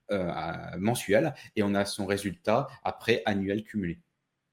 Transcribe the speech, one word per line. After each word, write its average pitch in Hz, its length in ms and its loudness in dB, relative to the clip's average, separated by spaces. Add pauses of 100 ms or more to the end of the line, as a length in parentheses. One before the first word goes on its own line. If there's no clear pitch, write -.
(120)
euh, 92 220 0 (460)
mensuel, 117 560 2 (200)
et 110 60 2
on 101 140 2
a 101 100 2
son 98 220 -6
résultat 101 600 0 (160)
après - 420 2
annuel 101 380 0
cumulé. 90 360 -4 (540)